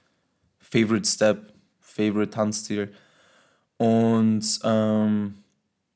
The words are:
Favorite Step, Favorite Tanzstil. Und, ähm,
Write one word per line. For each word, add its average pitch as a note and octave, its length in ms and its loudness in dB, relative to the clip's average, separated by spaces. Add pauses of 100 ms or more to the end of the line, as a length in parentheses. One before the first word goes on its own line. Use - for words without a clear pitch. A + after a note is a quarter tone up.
(580)
Favorite A2 500 0
Step, - 440 0 (280)
Favorite G#2 500 -2
Tanzstil. G#2 640 -4 (840)
Und, A2+ 880 2
ähm, G#2+ 720 0 (600)